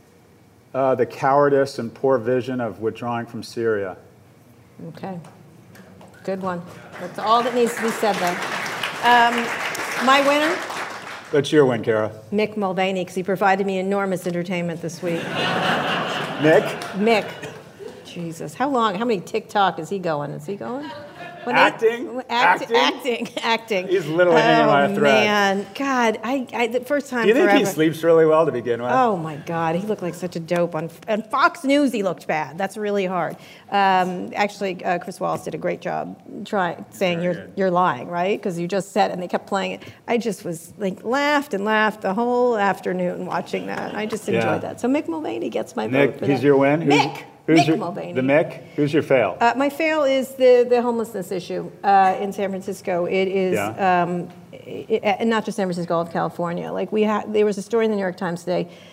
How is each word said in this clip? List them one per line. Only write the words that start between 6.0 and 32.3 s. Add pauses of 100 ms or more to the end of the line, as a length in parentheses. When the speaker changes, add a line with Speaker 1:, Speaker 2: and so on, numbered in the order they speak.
Speaker 2:
Good
one. (380)
That's
all
that
needs
to
be
said,
though. (720)
Um,
my
winner? (800)
Speaker 1:
That's
your
win,
Kara. (220)
Speaker 2:
Mick
Mulvaney,
'cause
he
provided
me
enormous
entertainment
this
week. (1200)
Speaker 1:
Mick? (340)
Speaker 2:
Mick. (800)
Jesus,
how
long,
how
many
TikTok
is
he
going?
Is
he
going? (540)
When
Speaker 1:
Acting?
Speaker 2:
I,
act-,
Speaker 1:
Acting?
Speaker 2:
acting,
<laughs>
acting.
Speaker 1:
He's
literally
hanging
by
a
Speaker 2:
Oh,
Speaker 1:
thread.
Speaker 2:
man.
God,
I,
I,
the
first
time
Speaker 1:
Do
you
think
Speaker 2:
forever.
Speaker 1:
he
sleeps
really
well
to
begin
with?
Speaker 2:
Oh,
my
God.
He
looked
like
such
a
dope.
On, (180)
on
Fox
News,
he
looked
bad.